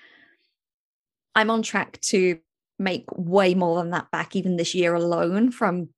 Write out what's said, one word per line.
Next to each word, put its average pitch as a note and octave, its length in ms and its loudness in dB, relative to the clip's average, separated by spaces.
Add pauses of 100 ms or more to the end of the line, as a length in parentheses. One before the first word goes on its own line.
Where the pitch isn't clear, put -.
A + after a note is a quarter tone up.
(1400)
I'm G#3+ 120 2
on A3+ 140 0
track - 380 -6
to F3+ 380 2 (400)
make F#3+ 320 -4
way F#3 440 2
more F3 220 2
than E3+ 140 -4
that F3 200 -6
back E3 260 -6
even F3+ 180 -2
this E3+ 180 -4
year F3 200 2
alone E3+ 580 2
from F3+ 460 -2